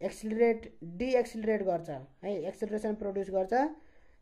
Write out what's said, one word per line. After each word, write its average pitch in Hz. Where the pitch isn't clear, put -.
एक्सिलरेट, 220
डिएक्सिलरेट 220
गर्छ 170
है, 185
एक्सिलरेसन 208
प्रड्युस 196
गर्छ। 190